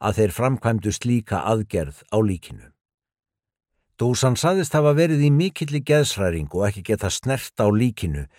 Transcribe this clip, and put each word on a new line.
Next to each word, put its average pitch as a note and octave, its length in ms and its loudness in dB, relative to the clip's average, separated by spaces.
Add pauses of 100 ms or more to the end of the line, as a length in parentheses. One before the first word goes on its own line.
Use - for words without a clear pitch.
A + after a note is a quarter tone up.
að G#2 140 0
þeir G#2+ 180 2
framkvæmdu A#2 560 0
slíka A#2 560 -2
aðgerð G2+ 540 -2 (100)
á G#2+ 80 0
líkinu. F#2 460 -2 (1300)
Dušan B2 400 2
sagðist F3 360 0
hafa D3 200 4
verið D#3 320 2
í - 40 4
mikilli D3+ 520 0
geðshræringu F#2 760 0
og G2+ 80 2
ekki G2+ 220 -4
geta G#2 180 0
snert - 480 -6
á G#2 160 2
líkinu, G#2 540 0 (140)